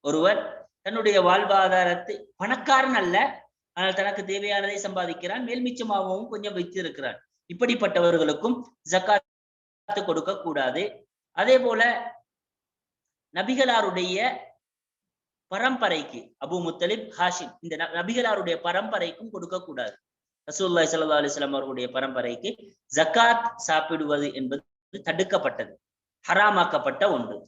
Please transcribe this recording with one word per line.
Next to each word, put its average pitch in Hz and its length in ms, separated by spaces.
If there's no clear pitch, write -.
ஒருவர் 160 360
தன்னுடைய 214 400
வாழ்வாதாரத்தை, 185 920
பணக்காரன் 262 640
அல்ல, 180 160
ஆனால் 185 220
தனக்கு 196 240
தேவையானதை 202 540
சம்பாதிக்கிறான், 185 680
மேல் 247 200
மிச்சமாகவும் 214 680
கொஞ்சம் 208 260
வைத்திருக்கிறான், 170 640
இப்படிப்பட்டவர்களுக்கும் 180 1040
ஜக்காத்து - 1120
கொடுக்க 165 320
கூடாது. 147 460
அதே 254 220
போல 226 240
நபிகளாருடைய 202 840
பரம்பரைக்கு, 190 720
அபு 160 240
முத்தலிப், 180 420
ஹாஷிம், 175 420
இந்த 165 160
ந-, 165 180
நபிகளாருடைய 196 680
பரம்பரைக்கும் 196 680
கொடுக்க 180 300
கூடாது. 127 340
ரசூலுல்லாஹி 170 420
ஸல்லல்லாஹு 156 300
அலைஹி 139 120
வஸல்லம் 139 220
அவர்களுடைய 131 360
பரம்பரைக்கு 127 600
ஜக்காத் 233 540
சாப்பிடுவது 151 680
என்பது 135 280
தடுக்கப்பட்டது, 165 640
ஹராமாக்கப்பட்ட 185 800
ஒன்று. 110 240